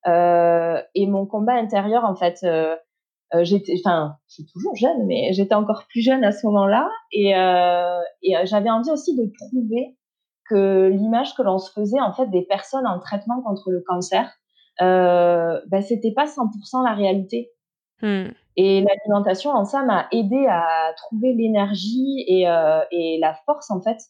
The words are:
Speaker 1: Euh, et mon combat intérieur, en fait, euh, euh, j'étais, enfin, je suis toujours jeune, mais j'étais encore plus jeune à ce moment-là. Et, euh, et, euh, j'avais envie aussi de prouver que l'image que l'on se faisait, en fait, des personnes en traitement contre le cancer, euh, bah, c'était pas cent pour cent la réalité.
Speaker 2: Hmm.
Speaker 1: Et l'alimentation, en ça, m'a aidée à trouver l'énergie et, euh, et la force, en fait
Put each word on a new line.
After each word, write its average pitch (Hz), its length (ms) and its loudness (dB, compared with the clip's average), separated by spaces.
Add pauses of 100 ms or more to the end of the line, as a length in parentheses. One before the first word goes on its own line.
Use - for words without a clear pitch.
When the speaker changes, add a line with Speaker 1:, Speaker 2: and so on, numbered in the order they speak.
Speaker 1:
Euh, 170 720 2 (140)
et 196 100 2
mon 196 180 0
combat 214 280 -2
intérieur, 220 520 0
en 190 120 0
fait, 175 260 -2
euh, 160 320 0 (580)
euh, 170 120 4
j'étais, 190 300 0 (100)
enfin, 156 320 0 (100)
je - 80 -20
suis - 120 -20
toujours 254 280 -8
jeune, 233 320 0
mais 180 280 -2
j'étais 196 200 0
encore 214 340 -2
plus 233 120 -4
jeune 262 240 2
à 202 80 2
ce 269 160 -8
moment-là. 208 420 2 (220)
Et, 196 240 2
euh, 180 640 2 (220)
et, 185 140 0
euh, 165 80 0
j'avais 202 260 0
envie 233 200 0
aussi 311 260 -2
de 226 220 -2
prouver 247 580 -6 (520)
que 196 400 4
l'image 220 480 0
que 262 60 -2
l'on 190 160 2
se 190 120 -10
faisait, 214 300 -2
en 214 120 0
fait, 262 140 -2
des 185 160 0
personnes 196 460 -4
en 180 100 -2
traitement 226 420 -6
contre 202 300 -6
le 180 160 -2
cancer, 185 420 -2 (540)
euh, 175 880 4
bah, 196 120 0
c'était 214 320 -2
pas 294 140 0
cent 277 220 -4
pour 208 180 -10
cent 254 160 -4
la 233 120 0
réalité. 196 560 -2 (520)
Speaker 2:
Hmm. 202 260 -2 (280)
Speaker 1:
Et 190 260 4
l'alimentation, 202 680 0
en 233 140 2
ça, 269 200 -2
m'a 208 260 0
aidée 233 380 0
à 165 480 0
trouver 233 380 -2
l'énergie 220 920 -2
et, 185 220 4
euh, 160 320 2 (100)
et 165 300 -4
la 156 140 0 (120)
force, 294 240 -4
en 185 100 -4
fait 226 180 -4 (120)